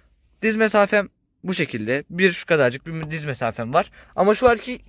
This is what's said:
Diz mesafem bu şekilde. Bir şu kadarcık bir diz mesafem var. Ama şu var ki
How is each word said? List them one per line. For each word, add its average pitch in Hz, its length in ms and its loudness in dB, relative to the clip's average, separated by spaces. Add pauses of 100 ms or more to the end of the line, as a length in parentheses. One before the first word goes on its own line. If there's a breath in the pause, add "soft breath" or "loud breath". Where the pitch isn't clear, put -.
(420 soft breath)
Diz 220 140 0
mesafem 208 540 2 (340)
bu 180 100 -4
şekilde. 127 560 -2
Bir 180 220 2
şu - 140 -8
kadarcık 135 400 2
bir 160 260 -8
diz 156 140 -8
mesafem 120 480 -6
var. 175 180 0 (240 soft breath)
Ama 196 180 4
şu 220 120 0
var 233 120 6
ki 247 320 -10